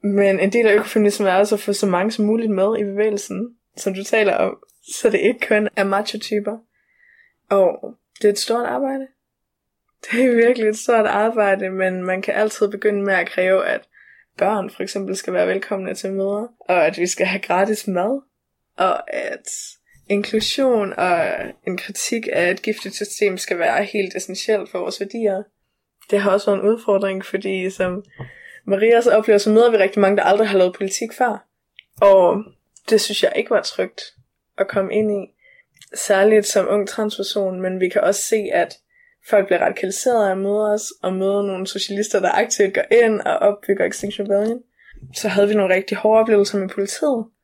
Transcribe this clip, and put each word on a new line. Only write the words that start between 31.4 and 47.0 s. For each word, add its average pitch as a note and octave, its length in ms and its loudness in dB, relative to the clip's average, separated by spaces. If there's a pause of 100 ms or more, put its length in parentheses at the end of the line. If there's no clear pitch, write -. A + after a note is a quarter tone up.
Og F#3+ 440 6 (460)
det A3 100 6
synes - 220 -2
jeg - 140 2
ikke - 140 -4
var - 120 2
trygt - 400 -6 (560)
at G3 100 -2
komme G3 260 -4
ind G#3+ 180 0
i. G3 200 -6 (640)
Særligt G#3 500 4
som - 220 0
ung G3+ 200 0
transperson, G3 720 -4
men F#3 200 -4
vi F#3 80 0
kan F#3+ 120 0
også G3 220 0
se, - 140 0 (160)
at E3+ 260 -2 (520)
folk G3 160 4
bliver F3 140 0
radikaliseret G3+ 680 0
af F#3+ 40 0
at F#3+ 80 -2
møde G#3 340 0
os, G#3+ 200 -4 (100)
og F#3 100 -2
møde G3 340 0
nogle F#3+ 200 -6
socialister, G3+ 540 -4
der F3+ 120 0
aktivt G#3 420 0
går - 100 -2 (200)
ind A3 160 2
og - 160 -2
opbygger G3+ 500 0
Extinction G3+ 440 -6
Rebellion. A3 320 -2 (520)
Så - 140 -6
havde G3+ 200 4
vi G#3+ 60 0
nogle F#3+ 200 2
rigtig F#3+ 240 -2
hårde A3 220 4
oplevelser G#3 380 2
med F#3+ 100 -4
politiet A3+ 560 -4 (200)